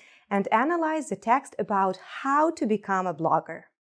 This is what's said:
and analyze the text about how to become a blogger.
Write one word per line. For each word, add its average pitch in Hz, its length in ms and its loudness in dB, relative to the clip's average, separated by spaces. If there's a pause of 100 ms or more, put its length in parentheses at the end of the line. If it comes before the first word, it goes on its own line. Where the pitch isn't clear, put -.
(320)
and 202 200 0
analyze 311 560 0
the 196 80 -6
text 269 420 -2
about 190 400 0 (240)
how 302 300 2
to 320 120 -4
become 202 400 0
a 180 80 -2
blogger. 160 500 0 (220)